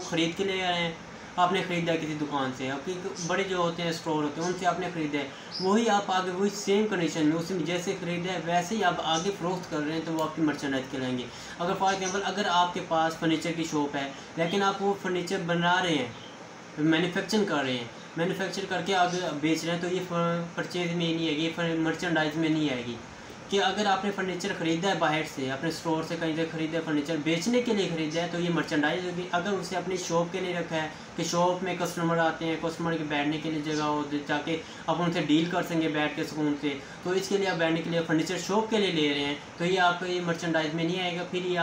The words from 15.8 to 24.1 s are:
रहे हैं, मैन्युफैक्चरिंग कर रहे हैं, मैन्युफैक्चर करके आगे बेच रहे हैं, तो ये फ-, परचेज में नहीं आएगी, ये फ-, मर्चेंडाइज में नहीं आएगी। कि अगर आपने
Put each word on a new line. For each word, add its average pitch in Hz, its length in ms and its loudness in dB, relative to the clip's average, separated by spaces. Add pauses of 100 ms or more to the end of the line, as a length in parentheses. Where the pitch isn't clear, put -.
रहे 175 140 2
हैं, 120 200 -2 (680)
मैन्युफैक्चरिंग 175 680 4
कर 147 180 0
रहे 131 100 0
हैं, 120 160 -4 (280)
मैन्युफैक्चर 185 460 -2
करके 180 300 -2
आगे 180 240 4 (220)
बेच 160 240 2
रहे 170 80 0
हैं, 170 100 -2
तो 180 60 0
ये 180 140 0
फ-, 170 540 -2
परचेज 170 360 -2
में 170 140 0
नहीं 165 220 0
आएगी, 151 140 0
ये 165 80 0
फ-, 165 300 0
मर्चेंडाइज 156 560 0
में 160 120 2
नहीं 156 220 2
आएगी। 120 260 -4 (540)
कि 196 80 2
अगर 196 280 2
आपने 196 240 2